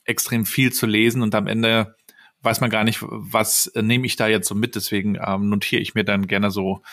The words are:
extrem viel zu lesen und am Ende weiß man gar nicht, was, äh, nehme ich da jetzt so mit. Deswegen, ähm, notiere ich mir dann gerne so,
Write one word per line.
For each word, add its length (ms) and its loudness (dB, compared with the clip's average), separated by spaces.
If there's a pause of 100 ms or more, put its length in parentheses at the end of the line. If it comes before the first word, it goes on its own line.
extrem 400 -2
viel 260 2
zu 160 -2
lesen 340 4
und 140 0
am 100 2
Ende 520 0 (440)
weiß 200 0
man 80 0
gar 160 2
nicht, 160 0
was, 680 -2
äh, 140 -4
nehme 240 2
ich 100 -4
da 120 0
jetzt 200 2
so 80 -4
mit. 200 -2
Deswegen, 460 -2
ähm, 280 0
notiere 320 0
ich 120 -8
mir 120 0
dann 220 0
gerne 220 0
so, 320 -2 (120)